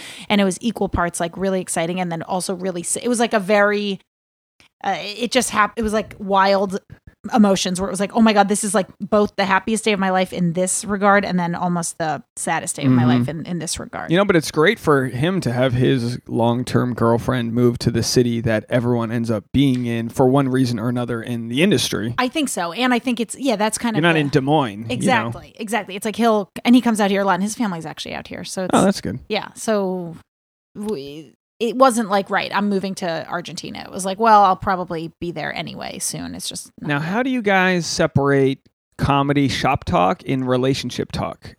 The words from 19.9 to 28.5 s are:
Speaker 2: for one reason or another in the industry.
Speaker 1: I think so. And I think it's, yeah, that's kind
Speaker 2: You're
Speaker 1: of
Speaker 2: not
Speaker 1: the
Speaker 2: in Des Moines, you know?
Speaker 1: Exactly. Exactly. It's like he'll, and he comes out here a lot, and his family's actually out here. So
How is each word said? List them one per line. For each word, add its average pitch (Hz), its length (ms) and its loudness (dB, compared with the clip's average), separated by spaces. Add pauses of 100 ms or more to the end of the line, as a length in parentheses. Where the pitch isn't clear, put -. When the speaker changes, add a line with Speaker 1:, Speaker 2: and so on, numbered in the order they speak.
Speaker 2:
for 131 180 4
one 135 220 4
reason 127 320 2
or 117 80 -2
another 120 340 -2
in 117 240 -6
the 123 160 0
industry. 120 560 0
Speaker 1:
I 254 80 0
think 269 220 -2
so. 170 240 -4
And 247 200 0
I 240 60 2
think 240 220 -2
it's, - 180 -6
yeah, 254 160 0
that's 208 240 -2
kind 233 160 -4
Speaker 2:
You're 151 60 0
Speaker 1:
of - 20 2
Speaker 2:
not 170 120 4
Speaker 1:
the 160 40 2
Speaker 2:
in 147 120 0
Des 143 100 2
Moines, 131 400 0
you 113 80 -10
know? - 60 -4
Speaker 1:
Exactly. - 680 -2
Exactly. 202 340 -6
It's 196 100 -8
like 214 120 -4
he'll, 214 320 2 (160)
and 240 100 6
he 254 60 8
comes 220 200 2
out 202 120 2
here 196 80 2
a 196 40 0
lot, 190 100 2
and 180 100 0
his 214 100 -4
family's 175 320 -4
actually - 300 -10
out - 100 -12
here. - 160 -12
So - 220 -8